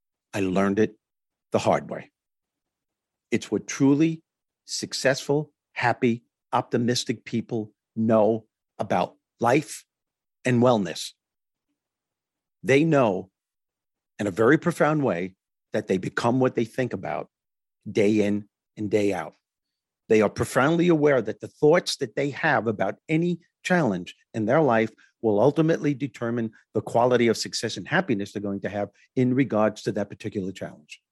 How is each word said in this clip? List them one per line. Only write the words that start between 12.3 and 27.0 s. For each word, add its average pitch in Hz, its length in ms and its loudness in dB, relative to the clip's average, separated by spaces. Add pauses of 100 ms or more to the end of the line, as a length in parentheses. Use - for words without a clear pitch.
They 139 220 4
know 120 460 2 (880)
in 104 80 -4
a 101 40 -2
very 113 280 4
profound 156 440 0
way 95 320 -4 (380)
that 107 140 -4
they 95 100 0
become 120 440 -2
what 127 140 2
they 120 120 -2
think 123 260 -6
about 80 380 -8 (600)
day 107 300 2
in 101 240 0 (320)
and 104 140 -6
day 101 240 2
out. 80 200 -10 (760)
They 110 100 6
are 101 80 4
profoundly 151 600 0
aware 147 340 4
that 104 180 -8
the 107 80 -12
thoughts 170 480 2
that 131 200 -8
they 143 140 -2
have 123 360 0
about 101 300 -2 (120)
any 170 300 0 (240)
challenge 113 520 -2 (200)
in 110 100 -2
their 131 160 2
life 113 300 2 (320)
will 104 180 2
ultimately 147 540 2
determine 120 560 -6 (240)
the 110 80 -2
quality 120 460 2